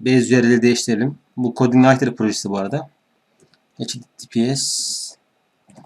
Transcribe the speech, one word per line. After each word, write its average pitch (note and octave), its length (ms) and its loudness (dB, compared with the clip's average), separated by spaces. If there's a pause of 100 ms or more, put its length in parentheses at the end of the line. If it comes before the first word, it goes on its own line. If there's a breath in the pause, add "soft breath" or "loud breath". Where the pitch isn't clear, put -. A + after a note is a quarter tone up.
base B2 380 2
U A#2+ 40 4
R A#2 80 2
L'i A#2+ 120 2
değiştirelim. A#2+ 560 0 (180)
Bu B2 200 -4
Coding B2+ 300 4
Lighter C3 300 2
projesi G#2 340 -2
bu G2 80 -4
arada. C3+ 320 -6 (880)
H B2 80 -8
T A#2+ 140 -12 (180)
T - 120 -20
P B2 260 0
S - 600 -8 (680)